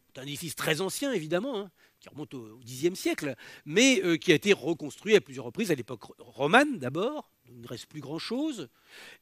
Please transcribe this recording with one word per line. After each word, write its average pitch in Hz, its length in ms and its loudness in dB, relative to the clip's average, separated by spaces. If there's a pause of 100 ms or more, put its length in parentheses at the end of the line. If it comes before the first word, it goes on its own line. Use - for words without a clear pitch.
(140)
c'est 135 60 -12
un 127 40 -12
édifice 147 320 -8
très 160 240 0
ancien 254 320 -2
évidemment, 190 460 -2
hein, 196 120 -10 (300)
qui - 80 -20
remonte 143 240 -12
au 113 320 -14
dixième 135 320 0
siècle, 156 380 -2 (320)
mais, 214 360 6
euh, 170 140 4
qui 170 160 2
a - 20 8
été 196 200 4
reconstruit 160 600 0
à 185 60 8
plusieurs 127 240 -8
reprises, 175 260 -4
à 156 40 4
l'époque 123 300 -6 (140)
romane 180 600 2
d'abord, 185 520 -4 (200)
il 120 100 -20
ne 117 80 -14
reste 117 160 -12
plus 151 160 -14
grand-chose, 190 680 -6 (520)